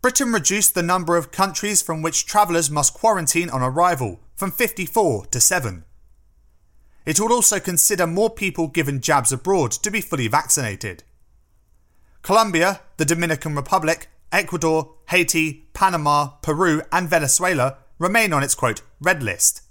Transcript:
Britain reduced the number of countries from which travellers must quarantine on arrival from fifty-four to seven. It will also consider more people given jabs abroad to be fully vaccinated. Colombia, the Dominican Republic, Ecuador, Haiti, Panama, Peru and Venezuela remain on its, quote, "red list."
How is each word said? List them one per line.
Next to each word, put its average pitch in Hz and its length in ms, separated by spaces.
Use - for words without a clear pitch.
Britain 247 300
reduced 196 440
the 180 60
number 170 360
of 151 120
countries 196 520
from 160 200
which 160 240
travellers 170 440
must 147 240
quarantine 175 560
on 127 120
arrival 131 600
from 190 160
fifty-four 185 760
to - 160
seven. 110 420
It 156 140
will 220 140
also 220 260
consider 180 480
more 196 220
people 180 400
given 139 320
jabs 139 320
abroad 170 400
to - 180
be 214 80
fully 131 300
vaccinated. 107 760
Colombia, 196 580
the 160 80
Dominican 160 520
Republic, 160 540
Ecuador, 165 640
Haiti, 165 640
Panama, 147 540
Peru 160 400
and 175 160
Venezuela 156 680
remain 202 340
on 143 100
its, 139 140
quote, 113 260
"red 165 200
list." - 500